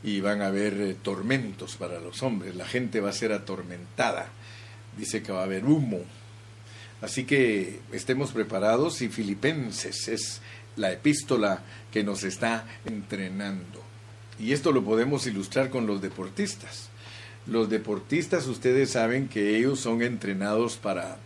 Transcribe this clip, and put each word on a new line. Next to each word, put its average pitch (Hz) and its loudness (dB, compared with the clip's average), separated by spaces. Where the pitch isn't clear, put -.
Y 101 0
van 101 2
a 98 2
haber, 101 2
eh, 98 0
tormentos 101 -2
para 85 -6
los 90 -8
hombres. 95 -2
La 92 -6
gente 117 0
va 101 2
a - -4
ser 110 0
atormentada. 95 -2
Dice 107 -4
que - -6
va 95 -2
a 92 0
haber 95 -2
humo. 127 4
Así 117 -2
que 117 4
estemos 131 0
preparados, 110 2
y 120 0
Filipenses 110 -2
es - -4
la 98 2
epístola 110 2
que 107 2
nos 101 -2
está 113 0
entrenando. 98 -6
Y 110 0
esto 147 4
lo 123 6
podemos 117 4
ilustrar 117 0
con 123 0
los 98 0
deportistas. - -6
Los 110 2
deportistas, 110 0
ustedes 127 4
saben 123 2
que 104 4
ellos 131 4
son 117 2
entrenados 107 0
para 92 -2